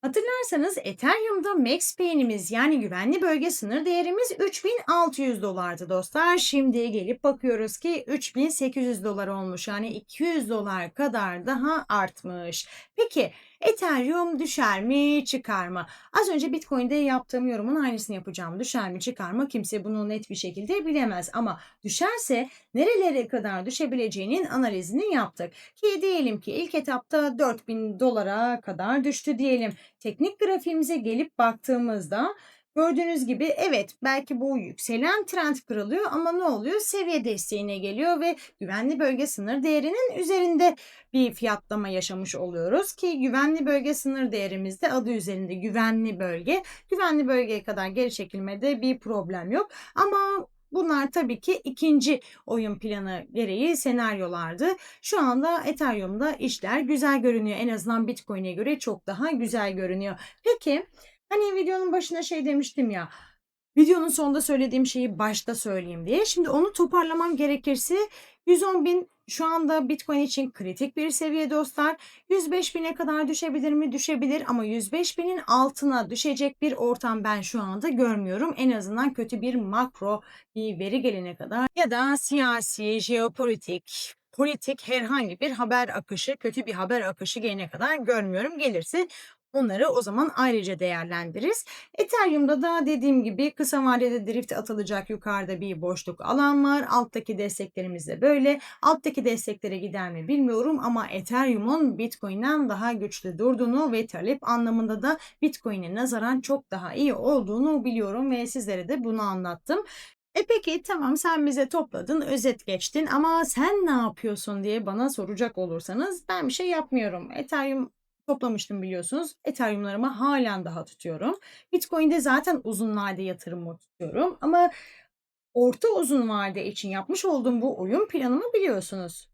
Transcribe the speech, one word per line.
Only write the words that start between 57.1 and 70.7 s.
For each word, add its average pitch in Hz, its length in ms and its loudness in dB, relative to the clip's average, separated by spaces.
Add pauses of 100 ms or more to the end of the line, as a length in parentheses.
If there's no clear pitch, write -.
görünüyor. 226 420 2
En 240 80 0
azından 226 380 0
Bitcoin'e 190 460 -6
göre 233 260 -2
çok 202 280 -6
daha 220 240 -2
güzel 226 420 -2
görünüyor. 190 440 -4 (280)
Peki 370 420 2 (420)
hani 403 260 2
videonun 370 380 0
başına 349 300 -2
şey 311 220 -4
demiştim 277 460 0
ya, 180 180 -6 (680)
videonun 320 320 8
sonunda 294 320 2
söylediğim 262 460 4
şeyi 247 320 -2
başta 214 360 -2
söyleyeyim 175 520 -6
diye. 311 180 4
Şimdi 349 260 2
onu 359 220 4
toparlamam 339 640 2
gerekirse 285 600 0 (500)
yüz 349 160 8
on 381 220 2
bin 359 260 2 (180)
şu - 180 -2
anda 320 420 2
Bitcoin 294 320 0
için 269 300 -2
kritik 190 460 -6